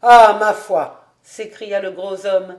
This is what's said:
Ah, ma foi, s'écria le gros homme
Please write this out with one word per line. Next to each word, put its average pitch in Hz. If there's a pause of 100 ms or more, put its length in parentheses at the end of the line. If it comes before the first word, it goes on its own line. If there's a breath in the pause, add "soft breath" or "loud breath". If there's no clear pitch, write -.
Ah, 233
ma 214
foi, 170 (220)
s'écria 208
le 190
gros 185
homme 185